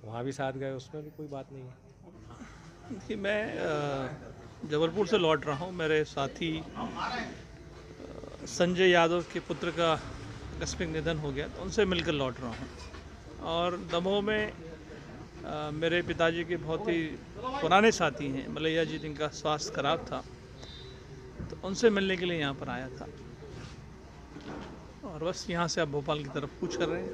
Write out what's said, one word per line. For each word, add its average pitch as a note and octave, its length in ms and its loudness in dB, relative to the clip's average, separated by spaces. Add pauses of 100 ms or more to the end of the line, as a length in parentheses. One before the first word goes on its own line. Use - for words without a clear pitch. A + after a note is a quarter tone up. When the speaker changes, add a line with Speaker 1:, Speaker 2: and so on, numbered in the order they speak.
Speaker 1:
वहाँ A2+ 200 -6
भी C3+ 80 -2
साथ C3+ 220 -2
गए, C3+ 180 -4
उसमें C3+ 320 -8
भी D3+ 60 -12
कोई D3+ 180 -10
बात C#3 240 -10
नहीं C3+ 120 -12
है। B2+ 100 -14 (1160)
Speaker 2:
देखिए, G#3+ 260 -6
मैं, G#3 400 2
अ, C#3+ 560 0 (520)
जबलपुर E3 420 4
से G#3+ 100 6
लौट D#3 280 6
रहा D3+ 200 0
हूँ। F#3+ 60 -6
मेरे D#3 320 4
साथी, D#3 560 -2
अ, D#3+ 60 -8 (1800)
संजय F3+ 440 6
यादव E3+ 320 8
के - 180 -4
पुत्र E3+ 320 -2
का E3 220 4
आकस्मिक - 960 -4
निधन D#3+ 280 0
हो D3 140 -2
गया, C#3 160 -4
तो - 140 -10
उनसे F#3+ 240 4
मिलकर E3+ 260 2
लौट C3 280 0
रहा B2+ 100 -6
हूँ। A2+ 180 -6 (760)
और F3 340 2 (140)
दमोह F#3 300 4
में G#3+ 320 0 (920)
अ, D3+ 280 -4
मेरे E3 280 4
पिताजी E3+ 420 2
के E3+ 120 0
बहुत D#3+ 260 -2
ही E3 360 0 (200)
पुराने F#3+ 540 6
साथी D3+ 340 2
हैं C3+ 300 -4
मलैया D#3+ 280 2
जी, D#3 140 -2
जिनका D3+ 300 -2
स्वास्थ्य - 480 0
खराब D3+ 240 4
था, C3+ 240 -6 (1300)
तो - 180 -8
उनसे G3 220 8
मिलने F#3+ 280 6
के F3 80 0
लिए F3 140 2
यहाँ C#3+ 140 2
पर C#3 160 -6
आया B2+ 180 -4
था। C3 200 -8 (2000)
और D#3+ 180 -6
बस F3 260 0
यहाँ E3+ 180 4
से E3+ 140 2
आप D#3+ 60 4
भोपाल D3 300 0
की C#3 120 -4
तरफ C#3+ 200 -2 (120)
कूच - 140 0
कर E3+ 120 4
रहे E3+ 140 0
हैं। F#3+ 120 -4